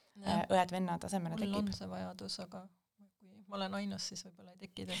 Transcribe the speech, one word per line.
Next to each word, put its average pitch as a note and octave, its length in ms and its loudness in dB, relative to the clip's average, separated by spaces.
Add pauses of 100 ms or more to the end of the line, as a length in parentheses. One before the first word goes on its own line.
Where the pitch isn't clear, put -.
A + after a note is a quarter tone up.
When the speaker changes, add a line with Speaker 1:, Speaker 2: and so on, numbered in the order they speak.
(180)
Speaker 1:
Jah. G3 220 4
Speaker 2:
äh, - 100 4
õed-vennad F3+ 560 4
asemele E3+ 300 0
Speaker 1:
Mul G#3+ 100 2
Speaker 2:
tekib. G3+ 220 2
Speaker 1:
on F#3+ 60 0
see F#3+ 140 -6
vajadus, F#2+ 520 -6
aga F#3 280 -10 (800)
ma G3+ 80 -6
olen F#3+ 160 0
ainus, G3 340 -2
siis - 180 -8
võib-olla F3+ 280 -18
ei - 40 -20
teki F#3+ 280 -8 (160)